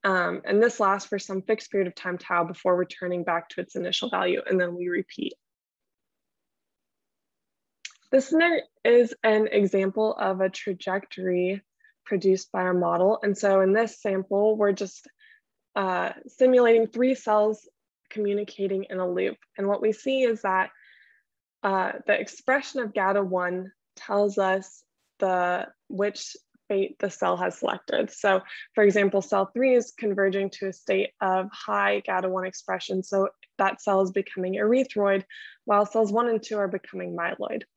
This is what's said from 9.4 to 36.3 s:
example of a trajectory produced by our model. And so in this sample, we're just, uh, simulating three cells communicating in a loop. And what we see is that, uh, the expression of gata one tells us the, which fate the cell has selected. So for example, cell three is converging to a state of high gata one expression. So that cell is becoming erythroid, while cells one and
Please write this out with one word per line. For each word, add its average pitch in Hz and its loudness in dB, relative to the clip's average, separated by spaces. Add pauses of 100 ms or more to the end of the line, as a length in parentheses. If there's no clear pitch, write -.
example 196 2
of 190 -2
a 190 2
trajectory 185 -4 (440)
produced 190 0
by 190 -2
our 180 0
model. 180 2
And 202 0
so 196 4
in 190 4
this 220 0
sample, 202 0
we're 208 2
just, 196 -6 (720)
uh, 185 -2 (160)
simulating 240 6
three 247 2
cells 214 0 (420)
communicating 202 -4
in 185 -6
a 185 -2
loop. 185 -2 (200)
And 196 -2
what 202 0
we 220 2
see 262 0
is 226 0
that, 190 0 (920)
uh, 190 0 (140)
the - 2
expression - -4
of 214 -6
gata 196 2
one 185 -4 (240)
tells 202 0
us 190 -2 (340)
the, 180 0 (220)
which 202 -4 (320)
fate 196 -2
the 202 -2
cell 180 -2
has 180 -6
selected. - -2
So 190 0 (320)
for 214 4
example, 196 2
cell 196 -2
three 254 2
is 240 0
converging 196 -2
to - -8
a 185 -8
state 196 -2 (100)
of 190 -2
high 202 -2
gata 185 -2
one 185 -4
expression. 190 -6
So 196 0 (300)
that 190 0
cell 196 2
is 190 0
becoming 190 -4
erythroid, 208 2 (420)
while 208 4
cells 208 0
one 240 2
and 220 0